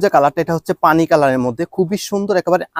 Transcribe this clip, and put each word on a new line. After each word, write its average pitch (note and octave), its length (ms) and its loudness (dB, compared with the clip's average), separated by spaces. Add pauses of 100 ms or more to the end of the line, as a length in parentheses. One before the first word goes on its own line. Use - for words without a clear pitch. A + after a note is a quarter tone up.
যে G3+ 120 4
কালারটা, D3 300 2
এটা E3+ 120 -4
হচ্ছে F#3 160 -4 (140)
পানি E3 240 4
কালারের C#3 360 2
মধ্যে B2+ 180 -4 (100)
খুবই F#3 240 -2 (100)
সুন্দর, G3+ 320 -2
একেবারে F3 240 0 (160)